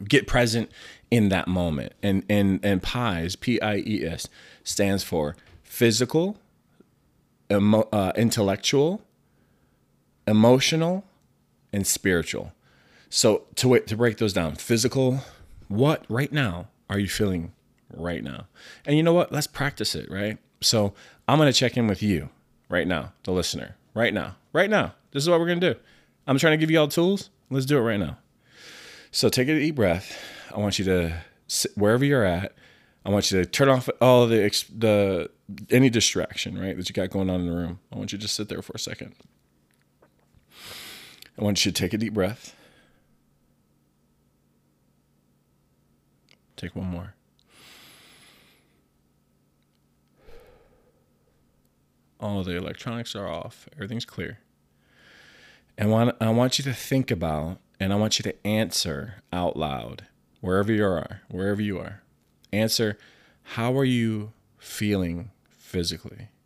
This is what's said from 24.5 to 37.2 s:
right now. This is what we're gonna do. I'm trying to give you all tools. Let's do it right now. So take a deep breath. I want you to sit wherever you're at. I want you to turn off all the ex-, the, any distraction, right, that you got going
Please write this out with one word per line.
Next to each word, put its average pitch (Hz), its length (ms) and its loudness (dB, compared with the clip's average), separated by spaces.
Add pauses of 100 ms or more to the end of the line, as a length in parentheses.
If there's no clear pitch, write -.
right 196 180 2
now. 156 240 0 (160)
This 139 140 -4
is 165 40 0
what 170 120 6
we're 170 80 0
gonna 175 260 2
do. - 0 - (540)
I'm 135 100 4
trying 156 140 4
to 156 60 2
give 160 120 2
you 160 80 6
all 151 80 4
tools. 180 440 0 (220)
Let's 131 140 -2
do 143 120 2
it - 20 4
right 110 180 0
now. 85 200 -4 (920)
So - 180 2
take 127 200 2
a 156 100 2
deep 151 160 0
breath. 95 420 0 (380)
I 104 60 -4
want 101 180 0
you 98 60 -2
to 85 380 0 (260)
sit - 280 -4
wherever 110 280 4
you're 139 200 4
at. 92 280 0 (520)
I 98 60 -4
want 101 220 2
you 92 100 4
to 85 60 0
turn 139 200 2
off 131 200 2 (120)
all 123 280 8
the 113 160 4
ex-, - 180 0
the, 101 680 2 (380)
any 127 220 6
distraction, 95 640 -2
right, 95 200 -6
that 90 120 -8
you 95 40 -12
got 92 180 -2
going 95 180 -2